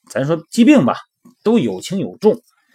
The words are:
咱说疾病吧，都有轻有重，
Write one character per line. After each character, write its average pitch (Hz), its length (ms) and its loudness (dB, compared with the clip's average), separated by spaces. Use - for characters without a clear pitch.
咱 131 160 -4
说 160 240 -4
疾 226 120 0
病 240 220 4
吧， 104 120 -2
都 220 160 0
有 101 220 -4
轻 190 180 -8
有 92 200 -8
重， 214 180 0